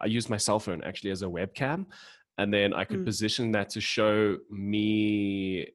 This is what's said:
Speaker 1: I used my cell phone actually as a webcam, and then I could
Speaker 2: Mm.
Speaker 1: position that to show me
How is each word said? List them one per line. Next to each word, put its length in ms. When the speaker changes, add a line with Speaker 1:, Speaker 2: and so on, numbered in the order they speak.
Speaker 1:
I 60
used 220
my 80
cell 220
phone 240
actually 300
as 100
a 40
webcam, 600
and 140
then 200
I 140
could 140
Speaker 2:
Mm. 40
Speaker 1:
position 480
that 180
to 100
show 580
me 1200